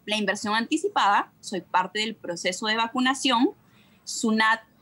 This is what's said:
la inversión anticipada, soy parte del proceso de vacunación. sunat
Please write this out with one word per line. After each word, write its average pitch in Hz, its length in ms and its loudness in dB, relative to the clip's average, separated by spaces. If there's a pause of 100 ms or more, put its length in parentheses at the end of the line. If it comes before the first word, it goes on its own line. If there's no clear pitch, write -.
la 208 100 -2
inversión 208 400 -2
anticipada, 240 840 0
soy 185 220 -6
parte 185 400 -2
del 220 160 -4
proceso 185 500 -6
de 214 100 0
vacunación. 254 720 2 (540)
sunat 220 560 2 (220)